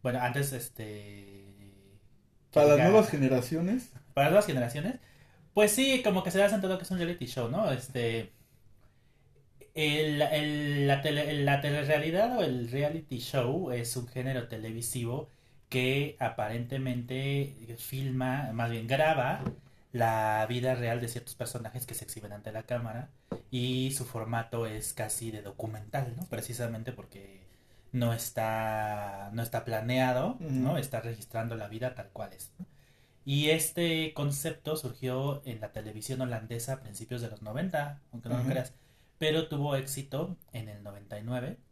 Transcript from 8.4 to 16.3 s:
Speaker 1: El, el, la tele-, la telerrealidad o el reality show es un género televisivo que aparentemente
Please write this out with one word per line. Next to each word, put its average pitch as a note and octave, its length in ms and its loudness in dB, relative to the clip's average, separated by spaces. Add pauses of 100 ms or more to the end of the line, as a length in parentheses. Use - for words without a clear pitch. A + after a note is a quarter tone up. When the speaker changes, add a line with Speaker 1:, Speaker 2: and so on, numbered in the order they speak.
Speaker 1:
El, D3+ 480 2
el, D3 680 2
la C#3 140 4
tele-, D3 420 0
la C#3+ 180 4
telerrealidad D#3 760 2
o G3 60 2
el B2 280 -2
reality D3 480 -2
show C3+ 520 0
es A#2 260 -2
un A#2+ 100 -4
género B2+ 400 -4
televisivo A#2 840 -4 (400)
que C3+ 500 2
aparentemente B2 1600 -2